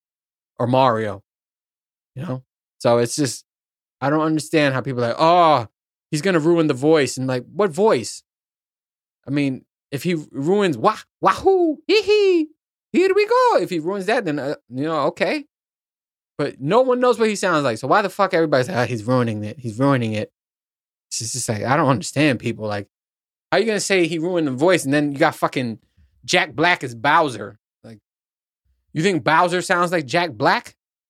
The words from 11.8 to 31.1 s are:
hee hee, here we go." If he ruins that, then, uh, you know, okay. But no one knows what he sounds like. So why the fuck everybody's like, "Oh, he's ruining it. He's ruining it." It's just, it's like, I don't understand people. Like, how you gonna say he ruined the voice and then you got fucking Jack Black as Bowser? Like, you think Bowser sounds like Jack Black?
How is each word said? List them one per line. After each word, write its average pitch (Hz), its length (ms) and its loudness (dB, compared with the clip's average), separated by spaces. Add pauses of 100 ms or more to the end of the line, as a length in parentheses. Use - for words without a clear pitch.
hee 415 160 4
hee, 381 460 2 (440)
here 370 220 2
we 403 120 2
go." 480 340 2
If 175 100 -4
he 175 80 -4
ruins 180 280 -6
that, 220 200 -2
then, 147 120 -4
uh, 139 180 -6 (120)
you 127 160 -8
know, 156 220 -2
okay. 220 400 -4 (880)
But 143 240 -6
no 180 220 2
one 247 180 0
knows 247 180 2
what 220 100 2
he 208 80 -2
sounds 175 280 0
like. 117 140 0
So 131 100 -8
why 190 140 4
the 190 80 -4
fuck 185 240 -2
everybody's 147 340 2
like, - 80 -6
"Oh, 123 80 2
he's 113 200 -6
ruining 117 400 0
it. 104 140 -10
He's 117 200 -8
ruining 127 340 0
it." 107 180 -6 (800)
It's - 120 -8
just, 110 140 -8
it's 123 140 -6
like, 107 140 -4
I 117 140 0
don't 156 120 2
understand 135 500 0
people. 107 280 -6
Like, 104 200 -6 (640)
how 160 60 2
you 196 80 2
gonna 214 160 -2
say 185 260 0
he 165 120 -4
ruined 170 280 -2
the 131 60 -2
voice 156 320 2
and 135 80 -2
then 147 180 0
you 139 80 -8
got 156 160 2
fucking 123 440 -4 (460)
Jack 175 280 0
Black 165 320 0
as 120 100 -10
Bowser? 117 640 -2 (240)
Like, 113 160 -20 (920)
you 151 100 -4
think 170 220 0
Bowser 170 380 2
sounds 175 280 0
like 170 140 -2
Jack 165 280 -2
Black? 160 440 -2 (340)